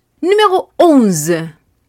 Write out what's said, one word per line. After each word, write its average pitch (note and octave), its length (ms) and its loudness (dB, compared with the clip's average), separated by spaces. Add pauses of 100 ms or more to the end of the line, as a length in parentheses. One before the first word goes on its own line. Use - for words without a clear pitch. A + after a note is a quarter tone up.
(200)
Número F#4+ 560 -2
once. F3 800 0 (340)